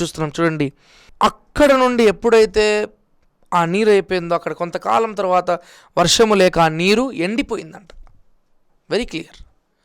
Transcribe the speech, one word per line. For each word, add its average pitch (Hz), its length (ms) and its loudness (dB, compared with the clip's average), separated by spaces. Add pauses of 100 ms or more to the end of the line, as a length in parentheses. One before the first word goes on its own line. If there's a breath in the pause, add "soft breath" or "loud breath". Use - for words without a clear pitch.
చూస్తున్నాం 156 380 -6
చూడండి. 156 320 -2 (500 soft breath)
అక్కడ - 500 0
నుండి 247 320 2
ఎప్పుడైతే 214 840 2 (680)
ఆ 175 100 2
నీరు 202 260 0
అయిపోయిందో, 185 440 0
అక్కడ 165 180 -4
కొంతకాలం 208 640 -4
తర్వాత 180 360 -2 (480 soft breath)
వర్షము 214 360 2
లేక 185 240 2
ఆ 165 100 4
నీరు 202 440 0
ఎండిపోయిందంట. 180 760 -8 (1040)
Very 220 180 -4
clear. - 360 -14 (400)